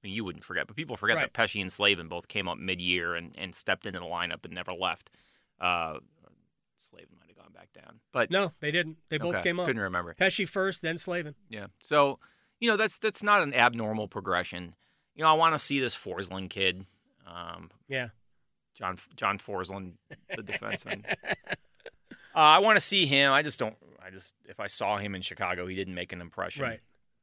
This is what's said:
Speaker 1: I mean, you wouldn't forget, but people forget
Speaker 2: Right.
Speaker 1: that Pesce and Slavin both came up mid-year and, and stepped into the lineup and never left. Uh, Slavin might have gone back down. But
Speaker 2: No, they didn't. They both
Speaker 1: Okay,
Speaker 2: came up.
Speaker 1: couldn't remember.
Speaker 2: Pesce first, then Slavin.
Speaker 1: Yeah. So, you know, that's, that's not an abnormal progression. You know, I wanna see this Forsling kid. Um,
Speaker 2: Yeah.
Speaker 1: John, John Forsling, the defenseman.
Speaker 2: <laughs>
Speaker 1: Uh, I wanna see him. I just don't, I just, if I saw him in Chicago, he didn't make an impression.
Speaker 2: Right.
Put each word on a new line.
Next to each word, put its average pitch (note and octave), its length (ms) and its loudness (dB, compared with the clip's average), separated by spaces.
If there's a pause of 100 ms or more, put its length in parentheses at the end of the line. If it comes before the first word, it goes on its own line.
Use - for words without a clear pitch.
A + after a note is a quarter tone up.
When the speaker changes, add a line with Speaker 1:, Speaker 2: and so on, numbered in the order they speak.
Speaker 1:
I G#2+ 40 -10
mean, F#2+ 80 -8
you A2 80 -4
wouldn't F2+ 200 -8
forget, F2 240 -4
but G#2+ 80 -18
people C#3+ 200 -8
forget G#2+ 220 2
Speaker 2:
Right. D3 60 0
Speaker 1:
that - 100 -6
Pesce A2+ 220 0
and F#2 160 -4
Slavin G2 360 2
both E2+ 200 -10
came G2 200 -4
up F2 100 -4
mid-year F2 580 -2
and, E2+ 220 -10
and F2 180 -10
stepped - 300 -4
into F#2 140 -8
the F2 60 -10
lineup E2+ 400 -6
and - 80 -12
never F#2 180 -6
left. F2 380 -4 (500)
Uh, E2+ 380 -2 (800)
Slavin - 420 -20
might E2 80 -20
have - 100 -20
gone - 160 -20
back - 200 -20
down. - 260 -20 (120)
But A#2+ 180 2
Speaker 2:
No, F3+ 300 0
they D3 120 -4
didn't. D#3+ 260 -2 (120)
They D#3 80 -4
both D#3+ 180 -2
Speaker 1:
Okay, F#2 80 0
Speaker 2:
came F3 160 0
up. F3+ 80 -2
Speaker 1:
couldn't A2+ 140 0
remember. F2 320 -2
Speaker 2:
Pesce F#3 360 0
first, F#3+ 320 -2
then E3 160 -4
Slavin. E3 380 -8 (140)
Speaker 1:
Yeah. G#2 180 -12 (120)
So, C#3+ 400 4 (400)
you A#3 100 4
know, G#3+ 80 4
that's, G#3+ 200 2
that's G#3+ 260 0
not G3+ 200 6
an C#3 100 0
abnormal A2+ 540 4
progression. F2+ 680 -4 (400)
You D3+ 80 -6
know, D#3+ 60 8
I D#3 40 10
wanna D#3+ 260 6
see C#3+ 200 2
this B2 160 0
Forsling F#2 540 -8
kid. F#2+ 360 0 (400)
Um, E2+ 440 -14 (180)
Speaker 2:
Yeah. B2+ 220 -6 (680)
Speaker 1:
John, F#2 220 -6 (180)
John G2+ 240 0
Forsling, F#2+ 540 -8 (420)
the A3 80 -10
defenseman. G3+ 680 -8
Speaker 2:
<laughs> - 60 -4 (1200)
Speaker 1:
Uh, - 20 2
I D#3 200 10
wanna G#3 220 6
see F#3+ 240 4
him. C#3 260 6
I C#3+ 120 4
just D3 160 -4
don't, A2 160 -4 (300)
I F#2 40 -16
just, F#2+ 240 -16 (160)
if F#2+ 100 -20
I G2+ 80 -6
saw G2+ 300 0
him G2+ 180 -4
in F#2 60 -6
Chicago, F2+ 460 -4
he F#2 80 -6
didn't F#2 200 -6
make F2+ 160 -8
an F2+ 80 -10
impression. F2+ 440 -8
Speaker 2:
Right. A#2 180 -6 (420)